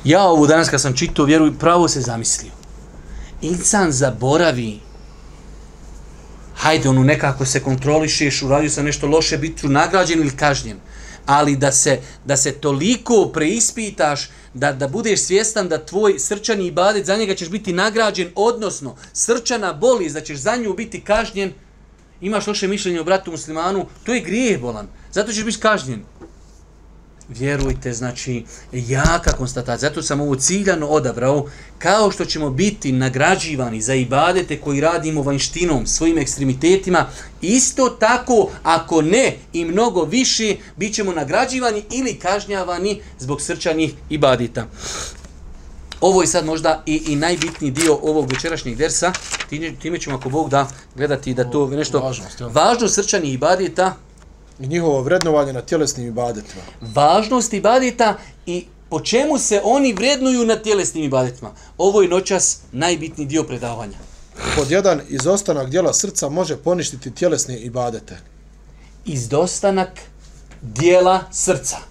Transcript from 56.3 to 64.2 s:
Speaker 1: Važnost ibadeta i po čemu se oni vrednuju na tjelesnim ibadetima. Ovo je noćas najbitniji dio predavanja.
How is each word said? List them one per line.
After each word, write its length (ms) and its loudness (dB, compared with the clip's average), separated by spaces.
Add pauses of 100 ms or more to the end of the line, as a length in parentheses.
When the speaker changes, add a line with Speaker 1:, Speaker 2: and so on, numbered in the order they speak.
Speaker 1:
Važnost 720 2
ibadeta 640 2 (280)
i 200 -6 (240)
po 100 -2
čemu 380 2
se 260 2
oni 300 4
vrednuju 520 2
na 100 4
tjelesnim 480 0
ibadetima. 480 -2 (260)
Ovo 240 4
je 60 6
noćas 520 0 (120)
najbitniji 560 -4
dio 160 0
predavanja. 540 -8 (580)